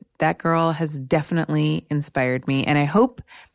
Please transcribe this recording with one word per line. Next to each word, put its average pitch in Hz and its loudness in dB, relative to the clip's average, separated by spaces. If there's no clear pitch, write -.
that 160 0
girl 165 2
has 151 -4
definitely 151 -2
inspired 131 -2
me, 135 0
and 147 2
I 147 2
hope 214 2